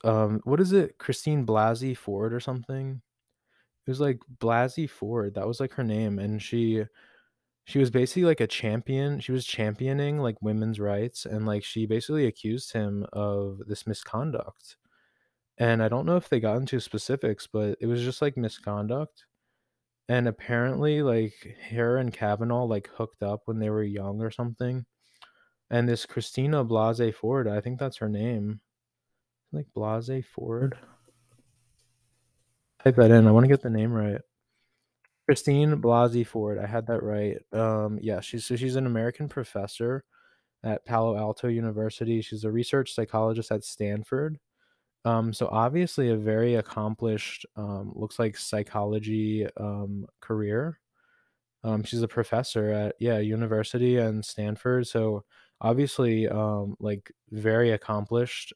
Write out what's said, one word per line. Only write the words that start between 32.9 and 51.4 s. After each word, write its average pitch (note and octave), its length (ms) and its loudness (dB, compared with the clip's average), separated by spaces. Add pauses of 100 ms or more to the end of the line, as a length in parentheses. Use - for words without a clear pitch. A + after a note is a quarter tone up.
that A#2 160 10
in. A2+ 160 12
I G#2+ 40 10
wanna A#2+ 180 10
get C3+ 120 6
the B2 80 -4
name A2+ 220 0
right. G#2 300 -2 (1120)
Christine C#3+ 500 4
Blasey A#2+ 460 4
Ford, G#2 320 -4
I G2 60 -4
had A2+ 220 -4
that A#2 160 0
right. G#2 340 -2 (160)
Um, G#2+ 480 0
yeah, G#2 180 -2
she's, A2+ 240 -8
so B2 140 -4
she's B2+ 180 -2
an C3 100 0
American A#2+ 440 -2
professor A#2+ 720 -6 (580)
at A2 220 -4
Palo A2+ 320 0
Alto G#2+ 320 -4
University. A2+ 720 -2
She's G#2+ 220 -10
a G#2+ 80 -2
research A#2+ 420 -2
psychologist A2 560 -2
at G#2 140 -2
Stanford. C3 760 -4 (680)
Um, A2+ 260 2
so G#2+ 180 -2
obviously C3 600 2
a A2+ 80 4
very A2 380 2
accomplished, A2 880 -4 (100)
um, G2+ 400 -8
looks - 240 -6
like A2 160 0
psychology, G#2+ 1200 -2
um, G2+ 500 -6 (140)
career. A2+ 600 -4 (840)